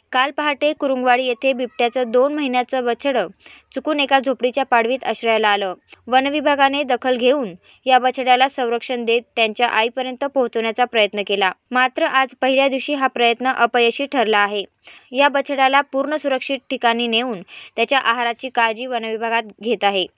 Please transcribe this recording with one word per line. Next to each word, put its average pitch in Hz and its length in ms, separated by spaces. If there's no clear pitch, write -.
काल 262 180
पहाटे 294 420
कुरुंगवाडी 254 520
येथे 254 280
बिबट्याचं 240 580
दोन 254 240
महिन्याचं 254 500
बछडं 240 420
चुकून 294 260
एका 269 180
झोपडीच्या 262 460
पाडवीत 240 400
आश्रयाला 220 440
आलं. 202 260
वन 262 200
विभागाने 277 560
दखल 254 340
घेऊन 247 360
या 254 120
बछड्याला 254 500
संरक्षण 240 560
देत 233 180
त्यांच्या 226 320
आईपर्यंत 247 560
पोहोचवण्याचा 233 600
प्रयत्न 208 420
केला, 196 240
मात्र 254 340
आज 269 360
पहिल्या 269 280
दिवशी 269 260
हा 269 120
प्रयत्न 240 480
अपयशी 233 520
ठरला 220 320
आहे. 202 260
या 269 160
बछड्याला 277 540
पूर्ण 269 340
सुरक्षित 269 420
ठिकाणी 240 360
नेऊन 233 360
त्याच्या 233 240
आहाराची 233 480
काळजी 226 380
वन 240 180
विभागात 226 480
घेत 208 220
आहे, 196 200